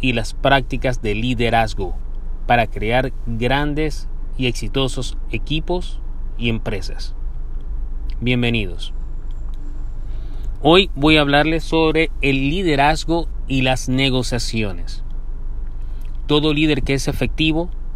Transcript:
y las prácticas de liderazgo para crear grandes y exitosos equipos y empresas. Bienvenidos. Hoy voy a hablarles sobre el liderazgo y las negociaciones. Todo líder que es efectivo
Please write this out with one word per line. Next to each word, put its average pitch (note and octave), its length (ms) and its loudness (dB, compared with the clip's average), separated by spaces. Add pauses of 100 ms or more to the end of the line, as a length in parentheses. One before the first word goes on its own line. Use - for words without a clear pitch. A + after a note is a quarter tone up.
y B2+ 100 0
las A2+ 220 -2
prácticas C3 680 2
de G#2 140 0
liderazgo A2+ 800 0 (500)
para A#2+ 220 4
crear A#2+ 460 0 (120)
grandes C#3+ 840 0 (280)
y B2+ 100 0
exitosos B2+ 680 -2 (140)
equipos D#3 680 -2 (360)
y A#2 120 0
empresas. - 680 -2 (1040)
Bienvenidos. A#2 720 0 (1700)
Hoy E3+ 340 8
voy D3+ 220 6
a D3+ 40 6
hablarles D3+ 420 4
sobre D#3+ 460 2 (120)
el C#3 280 2
liderazgo D#3 760 2 (200)
y C3 140 0
las B2+ 280 0
negociaciones. A#2+ 1120 0 (1200)
Todo D3+ 260 2
líder D3 300 2
que C3+ 140 2
es B2+ 120 0
efectivo D#3 600 0 (260)